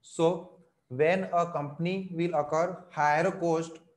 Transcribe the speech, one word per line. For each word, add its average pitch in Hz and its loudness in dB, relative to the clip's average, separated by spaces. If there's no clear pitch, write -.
So - 0
when 170 2
a 170 2
company 170 -4
will 170 -2
occur 156 0
higher 156 2
cost 165 -2